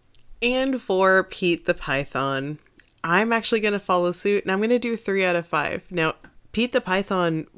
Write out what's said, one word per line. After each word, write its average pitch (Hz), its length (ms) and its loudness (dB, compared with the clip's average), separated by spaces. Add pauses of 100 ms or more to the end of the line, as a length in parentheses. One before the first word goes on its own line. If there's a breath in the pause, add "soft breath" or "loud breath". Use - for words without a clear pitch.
(440)
And 254 380 -2
for 190 400 4
Pete 175 440 -2
the 175 80 2
Python, 139 840 -4 (460)
I'm 196 280 2
actually 226 280 0
gonna 208 180 0
follow 180 320 2
suit, 202 320 0
and 185 80 -4
I'm 190 100 2
gonna 226 200 2
do 233 160 -2
three 196 280 -2
out 175 120 2
of 170 100 -4
five. - 420 -2
Now, 160 260 0 (360)
Pete 240 220 0
the 247 80 2
Python 185 680 0 (120)